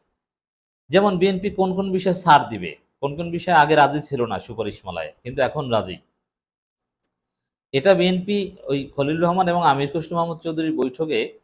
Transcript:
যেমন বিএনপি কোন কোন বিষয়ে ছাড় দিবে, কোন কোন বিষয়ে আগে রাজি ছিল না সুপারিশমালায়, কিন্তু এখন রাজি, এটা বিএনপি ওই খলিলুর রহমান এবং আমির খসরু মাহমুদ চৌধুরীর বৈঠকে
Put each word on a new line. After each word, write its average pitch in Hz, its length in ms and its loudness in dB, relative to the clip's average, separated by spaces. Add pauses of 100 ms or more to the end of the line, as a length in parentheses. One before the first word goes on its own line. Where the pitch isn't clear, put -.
(880)
যেমন 190 300 2
বিএনপি 190 320 0
কোন 185 240 0
কোন 196 180 -4
বিষয়ে 185 220 0
ছাড় 147 340 4
দিবে, 90 280 -8 (240)
কোন 143 160 -4
কোন 170 140 -8
বিষয়ে 170 260 0
আগে 151 200 6
রাজি 143 240 4
ছিল 123 260 -4
না 98 140 -6
সুপারিশমালায়, 95 720 -8 (100)
কিন্তু 135 200 -4
এখন 135 280 -4
রাজি, 95 260 -2 (1800)
এটা 160 220 6
বিএনপি 185 680 0
ওই 139 340 -4
খলিলুর 151 260 -2
রহমান 175 260 2
এবং 175 140 0
আমির 143 300 2
খসরু 170 240 -6
মাহমুদ 170 220 -2
চৌধুরীর 160 380 -4
বৈঠকে 131 680 -4